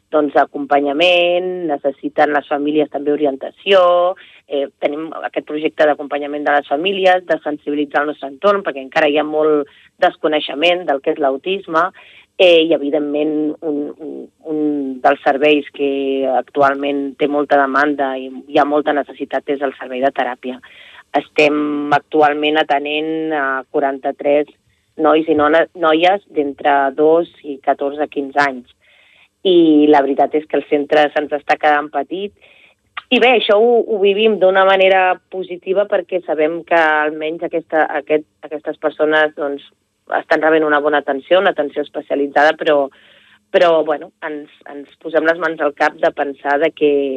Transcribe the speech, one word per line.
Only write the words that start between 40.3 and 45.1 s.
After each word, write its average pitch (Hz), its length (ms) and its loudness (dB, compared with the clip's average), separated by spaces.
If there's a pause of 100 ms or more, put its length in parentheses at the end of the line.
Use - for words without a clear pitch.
rebent 156 240 2
una 147 140 2
bona 147 200 0
atenció, 143 380 0
una 190 160 2
atenció 147 300 -4
especialitzada, 143 760 0
però, 147 300 2 (640)
però, 175 160 4 (140)
bueno, 147 260 -6 (140)
ens, 151 280 -12 (160)
ens 143 320 -16
posem 156 280 -2